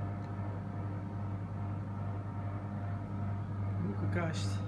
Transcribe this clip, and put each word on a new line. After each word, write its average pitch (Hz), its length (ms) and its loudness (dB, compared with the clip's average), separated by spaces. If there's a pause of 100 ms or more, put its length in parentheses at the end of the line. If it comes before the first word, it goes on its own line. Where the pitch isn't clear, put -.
(3750)
Boekenkast. - 840 2